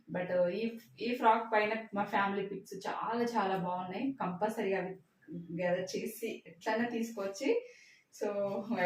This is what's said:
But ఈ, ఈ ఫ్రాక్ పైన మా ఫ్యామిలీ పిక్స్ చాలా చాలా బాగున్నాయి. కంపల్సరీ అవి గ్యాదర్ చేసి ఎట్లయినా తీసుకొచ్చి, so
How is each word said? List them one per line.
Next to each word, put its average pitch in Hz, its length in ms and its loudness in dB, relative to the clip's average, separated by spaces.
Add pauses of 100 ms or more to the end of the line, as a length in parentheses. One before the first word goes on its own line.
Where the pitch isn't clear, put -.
(160)
But 180 160 -2 (280)
ఈ, 226 40 0 (420)
ఈ 240 40 0 (100)
ఫ్రాక్ 233 340 6
పైన 214 200 4 (240)
మా 202 60 2 (100)
ఫ్యామిలీ 196 380 2
పిక్స్ - 240 -8 (120)
చాలా 240 380 0 (100)
చాలా 190 200 2 (120)
బాగున్నాయి. 185 380 -2 (180)
కంపల్సరీ 196 560 0
అవి 180 120 -2 (680)
గ్యాదర్ 180 340 2
చేసి - 360 -4 (220)
ఎట్లయినా 233 440 -2
తీసుకొచ్చి, 202 540 -2 (680)
so 208 80 -2 (580)